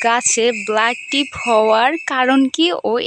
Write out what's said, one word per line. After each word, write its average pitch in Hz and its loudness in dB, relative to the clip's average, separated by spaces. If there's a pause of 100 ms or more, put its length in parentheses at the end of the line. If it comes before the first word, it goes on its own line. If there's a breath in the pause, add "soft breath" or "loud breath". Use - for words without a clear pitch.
গাছে 233 0 (240)
ব্ল্যাক 220 0 (140)
টিপ 277 -2 (160)
হওয়ার 220 4 (220)
কারণ 262 2 (140)
কি 320 0 (220)
ও 220 -2 (140)